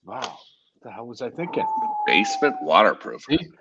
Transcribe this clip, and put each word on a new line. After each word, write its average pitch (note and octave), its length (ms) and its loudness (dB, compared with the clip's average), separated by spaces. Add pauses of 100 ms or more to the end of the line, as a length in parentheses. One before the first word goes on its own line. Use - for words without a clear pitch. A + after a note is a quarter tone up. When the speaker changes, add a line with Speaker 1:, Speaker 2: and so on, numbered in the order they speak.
Speaker 1:
Wow. G#2+ 160 -10
What - 600 -14
the A#2+ 80 -16
hell G#2+ 160 -12
was A#2+ 160 -12
I B2 80 -4
thinking? - 360 -2 (400)
Speaker 2:
Basement - 560 2
waterproof. E2 680 4
Speaker 1:
See? D3+ 100 4 (220)